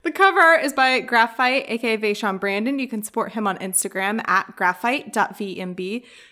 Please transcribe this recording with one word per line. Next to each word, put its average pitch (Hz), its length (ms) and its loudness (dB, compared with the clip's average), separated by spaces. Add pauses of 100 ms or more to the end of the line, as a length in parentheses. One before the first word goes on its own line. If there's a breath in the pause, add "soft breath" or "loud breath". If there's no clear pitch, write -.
The 339 120 -4
cover 392 260 4
art 330 240 6
is 277 100 -2
by 262 280 2
Graphite, 247 640 2
aka 226 300 -2
Vaishon 208 420 -2
Brandon. 214 400 -2
You 254 80 -4
can 208 160 -6
support - 300 -6
him 220 120 -4
on 185 120 -2
Instagram 190 720 -4
at 190 280 0
graphite 226 580 -2
dot 208 240 -2
V 190 220 -8
M 185 140 -8
B. 190 320 -8 (260 loud breath)